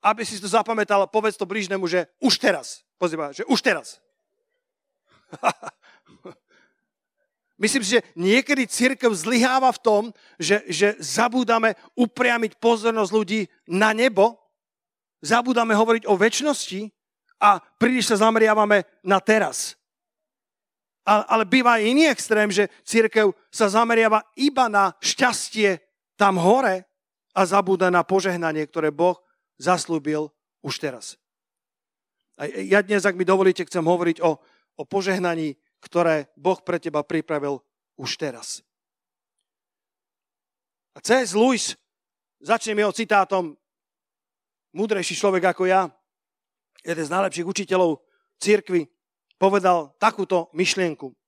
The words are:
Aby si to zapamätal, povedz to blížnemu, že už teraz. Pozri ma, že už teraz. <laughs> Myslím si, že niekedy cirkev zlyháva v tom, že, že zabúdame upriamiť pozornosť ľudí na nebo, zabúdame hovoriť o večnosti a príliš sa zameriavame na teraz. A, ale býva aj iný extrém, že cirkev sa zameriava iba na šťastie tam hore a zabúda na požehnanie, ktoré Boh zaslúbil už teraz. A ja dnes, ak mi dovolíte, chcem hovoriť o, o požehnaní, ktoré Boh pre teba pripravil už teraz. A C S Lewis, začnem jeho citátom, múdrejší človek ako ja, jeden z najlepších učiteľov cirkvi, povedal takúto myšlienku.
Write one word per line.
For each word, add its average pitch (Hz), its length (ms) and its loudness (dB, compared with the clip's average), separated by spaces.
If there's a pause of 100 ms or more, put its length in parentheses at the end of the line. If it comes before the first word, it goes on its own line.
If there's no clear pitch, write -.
Aby 214 240 0
si 196 160 -12
to 202 80 -8
zapamätal, 208 560 0
povedz 214 320 -2
to 196 80 -6
blížnemu, 190 400 -6
že 170 320 -2
už 254 240 0
teraz. 175 400 -4 (160)
Pozri 170 160 -4
ma, 151 160 -8
že 165 160 -10
už - 160 0
teraz. 170 400 -4 (1300)
<laughs> 160 80 -20 (2250)
Myslím 214 240 0
si, 202 80 -2
že 226 120 2 (120)
niekedy 240 480 2
cirkev 247 480 0
zlyháva 254 560 2
v - 160 -8
tom, 214 160 2 (320)
že, 202 320 -2
že 202 320 0
zabúdame 226 800 0 (160)
upriamiť 240 640 -2
pozornosť 226 560 0
ľudí 214 320 0 (240)
na 214 240 2
nebo, 226 400 2 (880)
zabúdame 226 560 0
hovoriť 226 320 0
o 196 80 2
večnosti 214 720 -4 (480)
a 202 240 2 (160)
príliš 240 320 0
sa 214 160 2
zameriavame 214 560 4 (240)
na 190 160 2
teraz. 208 560 -2 (1200)
A, 208 320 2
ale 220 160 0
býva 240 320 4
aj 214 80 0
iný 285 240 4
extrém, 214 400 0
že 196 160 2 (160)
cirkev 220 480 2 (160)
sa 208 240 0
zameriava 226 480 2 (160)
iba 262 320 0
na 196 320 0
šťastie 214 800 -2 (320)
tam 196 240 2
hore 190 480 2 (480)
a 190 160 -2
zabúda 190 400 0
na 175 160 2
požehnanie, 170 640 -2
ktoré 156 240 -4
Boh 170 240 0 (400)
zaslúbil 151 720 -2 (320)
už 139 160 -10
teraz. 123 400 -10 (1200)
A - 80 -10
ja 190 400 0
dnes, 202 240 0
ak 180 80 -2
mi 185 80 -2
dovolíte, 185 400 2
chcem 175 160 -6
hovoriť 170 400 0
o, 160 240 -2 (320)
o 165 80 -12
požehnaní, 180 720 -4 (240)
ktoré 160 560 -2
Boh 175 240 -2
pre 175 160 -6
teba 156 240 -4
pripravil 143 640 -6 (320)
už - 240 -10
teraz. 127 400 -12 (2250)
A 147 80 -20
C 240 160 0
S 233 160 -2
Lewis, 233 480 0 (640)
začnem 214 320 -4
jeho 208 160 0
citátom, 190 640 -2 (1200)
múdrejší 196 400 -4
človek 185 400 0
ako 185 80 -2
ja, 185 240 2 (960)
jeden 160 240 -6
z - 20 -8
najlepších 175 380 -2
učiteľov 185 560 -2 (320)
cirkvi, 190 480 0 (560)
povedal 185 560 2
takúto 190 560 -2
myšlienku. 175 640 -4 (120)